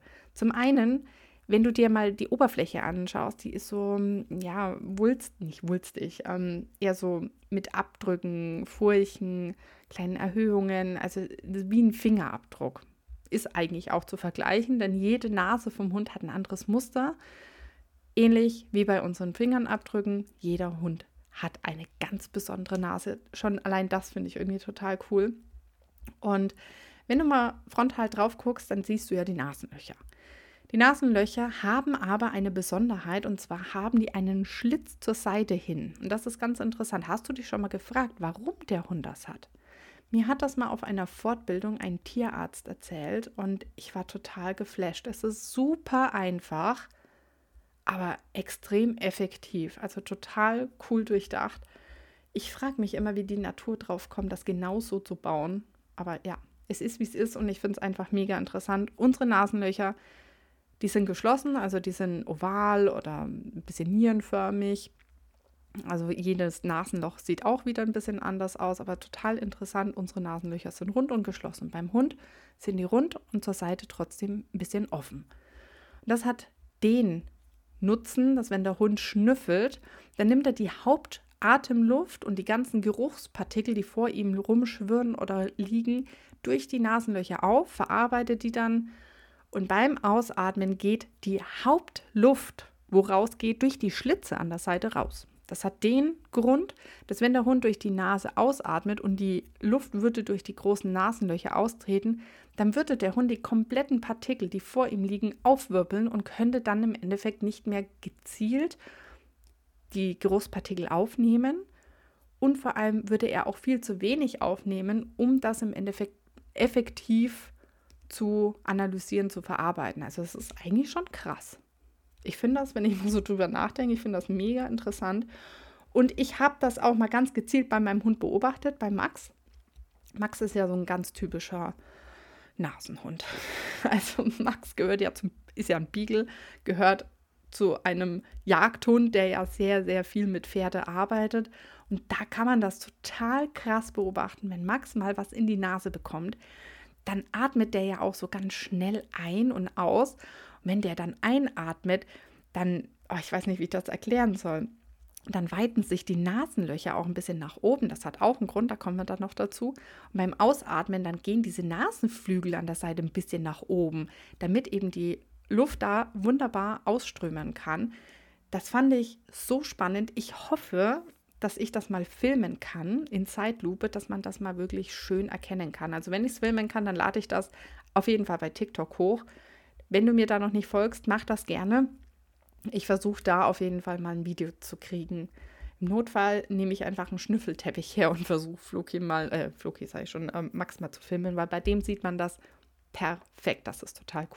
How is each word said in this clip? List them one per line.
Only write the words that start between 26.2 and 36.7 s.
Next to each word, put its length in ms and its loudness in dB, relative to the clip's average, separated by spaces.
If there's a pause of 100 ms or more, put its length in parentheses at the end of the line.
wenn 120 4
du 40 2
mal 460 2
frontal 400 0
drauf 280 0
guckst, 340 -4
dann 120 -2
siehst 260 -2
du 60 0
ja 80 0
die 120 -2
Nasenlöcher. 600 -10 (760)
Die 40 4
Nasenlöcher 840 4
haben 320 2
aber 360 0
eine 200 -2
Besonderheit, 760 -2
und 140 -4
zwar 340 -10
haben 280 2
die 120 -2
einen 300 0
Schlitz 560 -2
zur 140 -2
Seite 420 0
hin. 460 -6
Und 80 -6
das 180 -2
ist 120 -8
ganz 200 -2
interessant. 480 -4